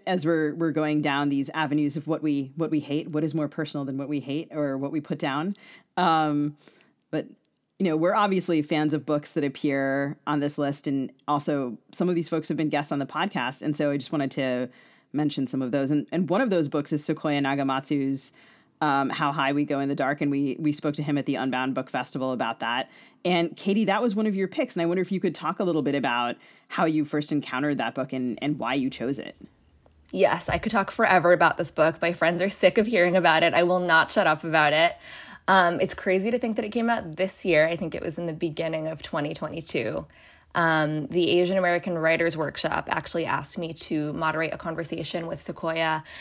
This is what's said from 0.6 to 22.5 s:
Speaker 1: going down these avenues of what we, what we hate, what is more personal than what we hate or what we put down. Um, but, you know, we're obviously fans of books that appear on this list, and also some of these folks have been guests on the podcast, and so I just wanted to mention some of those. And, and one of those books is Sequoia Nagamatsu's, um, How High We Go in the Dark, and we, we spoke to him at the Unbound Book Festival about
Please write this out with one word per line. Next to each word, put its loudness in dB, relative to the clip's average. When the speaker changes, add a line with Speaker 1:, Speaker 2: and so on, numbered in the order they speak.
Speaker 1:
going 2
down 2
these 0
avenues 0
of -6
what -2
we, -2
what -4
we 2
hate, -4
what -2
is -4
more -2
personal -6
than -6
what -6
we -4
hate -6
or -2
what -6
we -2
put -6
down. -2
Um, 2
but, -4
you 0
know, 2
we're 4
obviously 2
fans 2
of -2
books -2
that 0
appear 0
on 2
this -2
list, -2
and -2
also -2
some -2
of 2
these -2
folks -2
have -2
been 0
guests -2
on -2
the -2
podcast, -4
and -2
so 0
I 0
just -8
wanted -2
to -2
mention -2
some -4
of -4
those. 0
And, 0
and 0
one 2
of 2
those 2
books -2
is -2
Sequoia -2
Nagamatsu's, -2
um, 2
How 0
High 0
We 0
Go -2
in -2
the -2
Dark, -2
and 0
we, 0
we 0
spoke -2
to -4
him 0
at -2
the -2
Unbound -2
Book -4
Festival -4
about -4